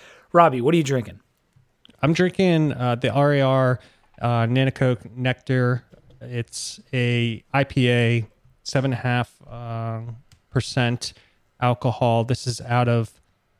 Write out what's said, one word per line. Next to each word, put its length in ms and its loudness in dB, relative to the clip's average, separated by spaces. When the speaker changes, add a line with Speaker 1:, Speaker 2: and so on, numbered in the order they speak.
Speaker 1:
Robbie, 260 6
what 140 2
are 20 4
you 80 2
drinking? 360 -4
Speaker 2:
I'm 100 2
drinking, 600 2
uh, 220 -2
the 140 -2
R 220 2
A 80 2
R, 400 2
uh, 220 0
Nanacoke 760 0
Nectar. 640 -2
It's 580 -10
a 500 -2
I 100 2
P 260 0
A, 360 2
seven 280 -2
and 80 -4
a 20 -8
half, 320 -2
uh, 540 -8
percent 640 -2
alcohol. 640 0
This 220 -4
is 140 -6
out 280 0
of, 300 0